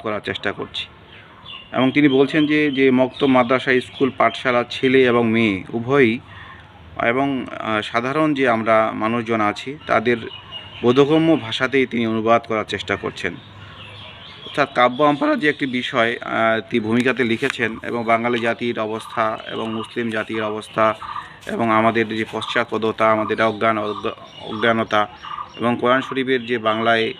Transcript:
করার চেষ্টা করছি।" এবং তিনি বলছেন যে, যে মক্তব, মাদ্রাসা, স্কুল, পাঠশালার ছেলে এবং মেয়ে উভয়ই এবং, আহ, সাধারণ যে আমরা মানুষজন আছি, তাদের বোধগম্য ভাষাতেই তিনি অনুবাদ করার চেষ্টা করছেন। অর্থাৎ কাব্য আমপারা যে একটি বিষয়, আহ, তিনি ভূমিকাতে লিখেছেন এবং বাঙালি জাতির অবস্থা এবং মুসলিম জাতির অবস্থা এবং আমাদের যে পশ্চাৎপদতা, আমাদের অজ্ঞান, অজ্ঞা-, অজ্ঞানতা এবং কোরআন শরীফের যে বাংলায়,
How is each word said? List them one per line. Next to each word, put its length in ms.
করার 180
চেষ্টা 320
করছি।" 340
এবং 180
তিনি 180
বলছেন 380
যে, 240
যে 200
মক্তব, 360
মাদ্রাসা, 540
স্কুল, 380
পাঠশালার 520
ছেলে 340
এবং 260
মেয়ে 420
উভয়ই 460
এবং, 440
আহ, 240
সাধারণ 520
যে 140
আমরা 460
মানুষজন 460
আছি, 460
তাদের 300
বোধগম্য 540
ভাষাতেই 500
তিনি 200
অনুবাদ 420
করার 160
চেষ্টা 320
করছেন। 380
অর্থাৎ 300
কাব্য 300
আমপারা 320
যে 120
একটি 180
বিষয়, 500
আহ, 440
তিনি 160
ভূমিকাতে 380
লিখেছেন 580
এবং 220
বাঙালি 340
জাতির 400
অবস্থা 680
এবং 280
মুসলিম 360
জাতির 320
অবস্থা 520
এবং 240
আমাদের 380
যে 240
পশ্চাৎপদতা, 800
আমাদের 300
অজ্ঞান, 360
অজ্ঞা-, 360
অজ্ঞানতা 680
এবং 240
কোরআন 200
শরীফের 460
যে 120
বাংলায়, 600